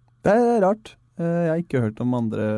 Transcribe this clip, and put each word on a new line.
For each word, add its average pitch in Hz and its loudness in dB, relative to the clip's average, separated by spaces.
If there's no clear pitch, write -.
Det 185 4
er 240 2
rart. 214 -2
Eh, 170 -4
jeg 160 0
har 165 -2
ikke 135 -2
hørt 107 -4
om 123 -2
andre 107 -2